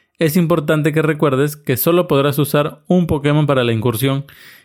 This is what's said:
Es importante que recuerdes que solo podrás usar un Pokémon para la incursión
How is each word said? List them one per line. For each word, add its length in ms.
Es 200
importante 560
que 80
recuerdes 520
que 220
solo 320
podrás 300
usar 480
un 200
Pokémon 400
para 160
la 120
incursión 500